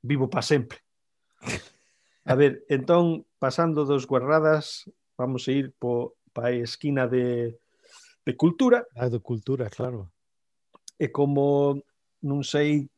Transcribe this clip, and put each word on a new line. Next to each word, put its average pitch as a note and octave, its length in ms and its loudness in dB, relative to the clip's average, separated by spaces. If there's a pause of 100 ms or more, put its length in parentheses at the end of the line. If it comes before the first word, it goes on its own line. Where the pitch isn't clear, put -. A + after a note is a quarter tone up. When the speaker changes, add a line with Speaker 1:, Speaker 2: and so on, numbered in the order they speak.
Speaker 1:
Vivo C3 260 -2
pa B2 120 -2
sempre. C3+ 380 0 (1500)
A C3 100 2
ver, C#3+ 320 4
entón, E3 580 2 (140)
pasando D3+ 460 0
dos C3+ 200 0
guarradas, D3+ 840 0 (280)
vamos B2+ 300 -4
a C3 40 -2
ir C#3 280 -2
po, B2 360 -4 (200)
pa A#2+ 160 -2
esquina B2+ 560 -2
de, A#2+ 480 -2 (720)
de B2 100 -4
cultura. A#3+ 500 4 (100)
Speaker 2:
Ah, B2 140 -4
de A#2 100 -4
cultura, A#2+ 520 -6
claro. A#2 400 -10 (880)
Speaker 1:
E D3+ 140 -2
como, C#3+ 680 0 (460)
non C#3+ 180 -2
sei D3 540 0